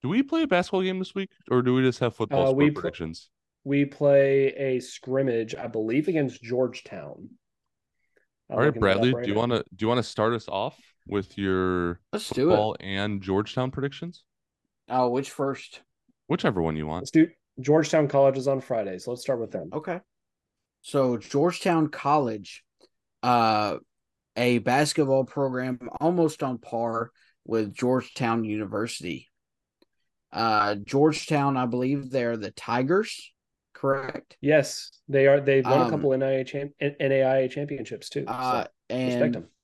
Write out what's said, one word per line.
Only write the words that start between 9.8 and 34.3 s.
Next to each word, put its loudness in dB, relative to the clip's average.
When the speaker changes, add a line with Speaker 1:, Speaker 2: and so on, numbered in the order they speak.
Speaker 1:
you 2
wanna 2
start 0
us -6
off -6
with -4
your 0
Speaker 3:
Let's -6
do 2
it. 4
Speaker 1:
football 2
and -6
Georgetown -2
predictions? -10
Speaker 3:
Uh, 2
which -2
first? -8
Speaker 1:
Whichever 0
one 0
you -4
want. -6
Speaker 2:
Let's -12
do, 6
Georgetown 2
College 4
is -2
on 0
Friday, -6
so -10
let's -10
start -4
with -8
them. -8
Speaker 3:
Okay. -8
So 0
Georgetown 0
College, -2
uh, 2
a 2
basketball 2
program -4
almost 2
on -4
par -4
with -2
Georgetown 0
University. -6
Uh, 0
Georgetown, 0
I -2
believe -4
they're -2
the -8
Tigers, -2
correct? -4